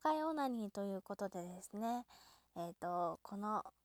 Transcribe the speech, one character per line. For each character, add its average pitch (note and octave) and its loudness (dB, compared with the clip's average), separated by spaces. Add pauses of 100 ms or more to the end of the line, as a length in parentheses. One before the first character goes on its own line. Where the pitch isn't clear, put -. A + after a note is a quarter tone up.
介 D#4 4
オ D#4+ 2
ナ D4 2
ニ A#3 0
ー - -10
と G3+ -2
い G3 0
う F#3 -4
こ G3+ -8
と G3+ 0
で F3+ -6
で F3+ -8
す - -10
ね。 A#3 0 (500)
え E3+ -2
っ E3+ -8
と、 F3 2
こ - -8
の、 G#3 0 (220)